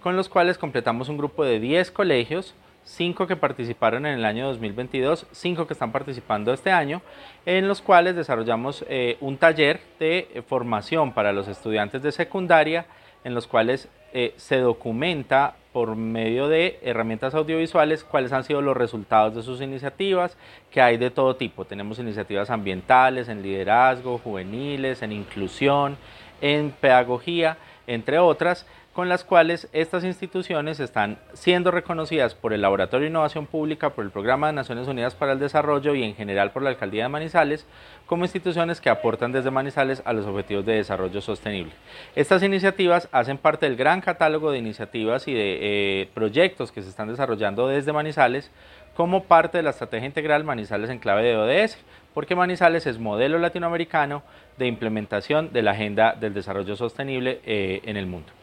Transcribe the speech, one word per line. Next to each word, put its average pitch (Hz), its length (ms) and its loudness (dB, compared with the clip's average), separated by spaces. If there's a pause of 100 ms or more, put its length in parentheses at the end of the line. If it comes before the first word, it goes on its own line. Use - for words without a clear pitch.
con 180 140 0
los 185 120 0
cuales 175 300 2
completamos 123 500 -2
un 151 100 -6
grupo 147 260 -2
de 120 140 2
diez 151 320 0
colegios, 160 640 0 (300)
cinco 175 420 -4
que 180 80 -2
participaron 123 720 -2
en 139 120 -2
el 113 60 -2
año 113 220 -2
dos 123 140 -6
mil 107 120 -6
veintidós, 127 600 -2
cinco 170 340 -4
que 156 60 -10
están 123 180 -4
participando 120 640 -4
este 160 180 -2
año, 165 320 0 (420)
en 190 220 2
los 196 160 -2
cuales 180 320 6
desarrollamos, 123 760 -2
eh, 123 320 -2
un 135 180 -6
taller 156 420 4 (180)
de, 165 340 0
eh, 120 100 -10
formación 120 680 0
para 104 200 2
los 98 160 -2
estudiantes 107 520 -4
de 143 120 -2
secundaria, 165 760 2 (380)
en 123 100 -6
los 117 140 -4
cuales, 131 400 2 (240)
eh, 123 240 -2
se - 220 -2
documenta 131 960 0 (160)
por 113 240 -2
medio 113 520 -2
de 160 340 2
herramientas 113 520 -4
audiovisuales 156 720 0
cuáles 131 280 -2
han 131 120 -2
sido 143 180 -2
los 135 140 0
resultados 110 580 2
de 113 80 -8
sus 127 180 -10
iniciativas, 156 800 -2 (320)
que 135 100 2
hay 120 160 8
de 123 140 0
todo 131 240 2
tipo. 104 300 -8
Tenemos 101 340 -10
iniciativas 104 520 -4
ambientales, 120 800 2
en 104 140 -10
liderazgo, 120 760 2
juveniles, 120 840 -6
en 110 80 -8
inclusión, 139 840 -2 (440)
en 147 300 0
pedagogía, 135 880 2 (300)
entre 123 320 0
otras, 170 440 2 (280)
con 180 160 -4
las 180 140 0
cuales 170 500 2
estas 160 300 -2
instituciones 170 800 -6
están 107 380 -2 (140)
siendo 180 380 2
reconocidas 160 640 -2
por 110 180 -4
el 104 100 0
Laboratorio 98 420 2
de 156 60 -2
Innovación 151 360 -2
Pública, 151 440 -2
por 117 140 -8
el 95 60 -8
Programa 131 380 0
de 151 60 -2
Naciones 127 340 -6
Unidas 127 260 -4
para 139 200 0
el 135 40 -2
Desarrollo 147 560 0
y 131 80 -2
en 104 140 -4
general 101 340 0
por 135 120 -6
la 135 80 0
Alcaldía 107 340 -4
de 127 40 -2
Manizales, 151 560 0 (420)
como 170 180 0
instituciones 170 560 -2
que 127 100 2
aportan 117 400 0
desde 131 220 0
Manizales 135 520 -2
a 120 80 -2
los 104 140 -2
objetivos 98 400 -4
de 113 60 0
desarrollo 95 480 -2
sostenible. 98 540 -8 (420)
Estas 170 260 4
iniciativas 190 720 2
hacen 135 260 0
parte 151 280 2
del 127 100 0
gran 156 240 2
catálogo 156 500 0
de 135 80 -2
iniciativas 113 680 -4
y 143 40 -4
de, 101 280 0
eh, 101 520 0
proyectos 123 600 0
que 104 100 -12
se 92 60 -14
están 107 180 -10
desarrollando 113 640 -2
desde 143 240 0
Manizales 147 580 0 (460)
como 180 260 2
parte 165 360 4
de 165 40 2
la 151 80 2
estrategia 117 360 -6
integral 151 360 0
Manizales 113 480 -4
en 123 80 -8
clave 107 240 2
de 117 140 4
O 107 100 2
D 156 160 4
S, 220 160 -2 (360)
porque - 200 -4
Manizales 180 540 2
es 113 100 -4
modelo 117 400 0
latinoamericano 170 840 -2 (320)
de 127 100 -2
implementación 113 840 -2
de 117 100 0
la 104 80 4
agenda 107 440 2
del 107 200 -6
desarrollo 98 400 -6
sostenible, 127 720 -6
eh, 98 380 -2
en 107 120 -8
el 98 100 -6
mundo. 90 260 -12 (100)